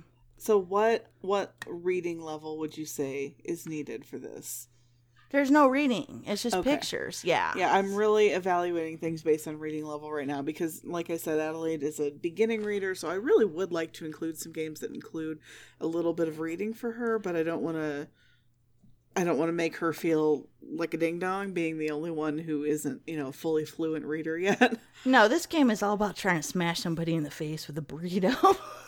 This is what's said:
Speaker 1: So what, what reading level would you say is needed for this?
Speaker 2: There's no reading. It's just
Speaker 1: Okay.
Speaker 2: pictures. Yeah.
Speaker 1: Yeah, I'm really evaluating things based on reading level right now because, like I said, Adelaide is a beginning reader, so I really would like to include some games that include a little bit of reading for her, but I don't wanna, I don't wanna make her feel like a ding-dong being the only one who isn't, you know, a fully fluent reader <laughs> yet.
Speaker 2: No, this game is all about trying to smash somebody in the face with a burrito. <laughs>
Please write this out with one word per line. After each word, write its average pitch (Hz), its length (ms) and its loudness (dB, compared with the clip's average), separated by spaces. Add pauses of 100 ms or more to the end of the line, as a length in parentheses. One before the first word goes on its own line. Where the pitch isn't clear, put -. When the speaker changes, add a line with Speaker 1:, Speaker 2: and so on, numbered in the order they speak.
(380)
Speaker 1:
So 214 200 4
what, 202 480 4 (140)
what 196 340 -2 (140)
reading 175 540 -2
level 156 360 -8
would 156 200 -6
you 156 80 -6
say 139 580 -4
is 170 220 -6
needed 147 400 -8
for - 120 -12
this? - 500 -12 (640)
Speaker 2:
There's 277 200 4
no 294 160 10
reading. 254 580 2
It's 196 200 -4
just 190 100 0
Speaker 1:
Okay. 185 160 2
Speaker 2:
pictures. - 540 -2
Yeah. 120 320 2
Speaker 1:
Yeah, 180 180 2
I'm 196 220 2
really 214 320 6
evaluating 175 680 0
things 165 260 -4
based 156 240 2
on 151 100 -8
reading 156 260 -6
level 151 280 -8
right 143 140 -4
now 143 140 -4
because, 156 440 -4
like 170 260 -6
I 165 60 -2
said, 156 240 -2
Adelaide 160 420 -2
is 151 160 -4
a 147 120 0
beginning 208 520 -2
reader, 196 320 -2
so 165 160 -6
I 175 40 -4
really 254 300 6
would 175 280 -2
like 165 220 -2
to 165 120 -10
include 156 320 -8
some 165 140 -12
games 156 280 -6
that - 140 -8
include 160 460 -10 (400)
a - 60 -4
little 170 280 0
bit 165 140 0
of 156 100 -6
reading 170 340 -4
for 226 200 -6
her, 226 260 0
but 185 160 -4
I 165 80 2
don't 165 180 0
wanna, 156 460 -4 (1120)
I 185 80 2
don't 165 120 2
wanna 165 160 2
make 170 260 0
her 165 140 0
feel 156 540 2 (160)
like 165 320 -6
a - 20 -2
ding-dong 185 560 -2
being 165 260 -2
the 156 120 -2
only 156 220 -4
one 156 260 -2
who 156 240 -4
isn't, 147 440 -2
you 165 100 -6
know, 139 120 -4
a 139 40 -10
fully 156 320 -2
fluent 156 400 -4
reader 160 340 -4
<laughs> - 0 -
yet. 202 400 4 (260)
Speaker 2:
No, 254 220 8
this 302 200 4
game 294 260 4
is - 100 0
all 208 120 2
about 202 200 0
trying 185 260 0
to - 60 -6
smash 170 340 0
somebody 165 360 -2
in 151 80 0
the 143 80 -8
face 156 340 -8
with 147 100 -8
a 156 60 -6
burrito. 185 800 4
<laughs> - 40 -14 (220)